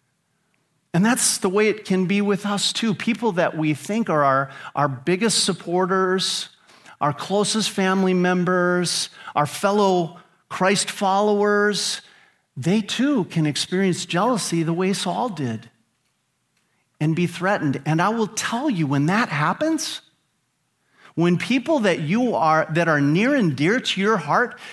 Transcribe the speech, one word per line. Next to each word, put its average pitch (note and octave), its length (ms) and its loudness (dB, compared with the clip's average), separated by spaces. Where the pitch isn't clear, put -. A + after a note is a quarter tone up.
And E3+ 100 4
that's B3 340 2
the G3+ 100 -2
way G#3 200 4
it G#3+ 160 -2
can F#3 220 0
be G3+ 160 2
with G3+ 240 0
us G3+ 260 -2
too. A3+ 220 -2
People A3+ 380 -2
that E3+ 260 0
we D#3 160 0
think G#3 340 -4
are D#3 160 2
our, C3+ 260 2
our C#3+ 140 2
biggest F3+ 560 0
supporters, F#3 1040 -2
our C#3+ 120 0
closest G3+ 580 -2
family F#3+ 440 2
members, F3+ 960 0
our D3 120 2
fellow F#3+ 760 0
Christ F#3+ 400 0
followers, G#3 1120 0
they F3 240 0
too A#3+ 440 -2
can D#3+ 200 -2
experience F3+ 600 -2
jealousy F3 560 0
the D#3+ 100 -2
way F#3 200 0
Saul F#3+ 380 -4
did B2+ 380 -6
and D#3 160 2
be F3 100 2
threatened. E3+ 580 -2
And D#3+ 160 0
I F#3+ 100 2
will A3+ 180 -2
tell C4+ 420 -4
you, E3 160 0
when C#3+ 200 0
that G#3 240 0
happens, F#3 720 -2
when E3+ 220 4
people C4+ 420 0
that F#3+ 200 2
you G3+ 360 0
are, D#3 340 2
that E3 160 2
are D3+ 140 4
near F3 340 2
and F3 220 2
dear F3+ 240 2
to - 200 -6
your G#3 180 2
heart F3 420 -2